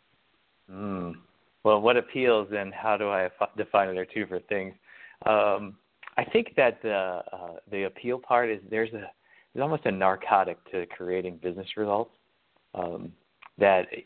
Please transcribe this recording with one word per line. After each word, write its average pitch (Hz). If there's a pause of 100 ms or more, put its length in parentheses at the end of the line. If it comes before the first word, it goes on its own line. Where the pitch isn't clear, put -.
(720)
Mm. 95 (500)
Well, 107
what 120
appeals 117 (100)
and 98
how 110
do 104
I 95
fi-, 104
define 101
it 92
are 92
two -
different 95
things. 95 (520)
Um, 104 (420)
I 123
think 226
that 123
the, 95 (120)
uh, 87 (140)
the 101
appeal 120
part 120
is 104 (100)
there's 110
a, 101 (420)
there's 123
almost 151
a 110
narcotic 95 (140)
to 90
creating 90
business 90 (100)
results, 104 (640)
um, 87 (460)
that 98 (180)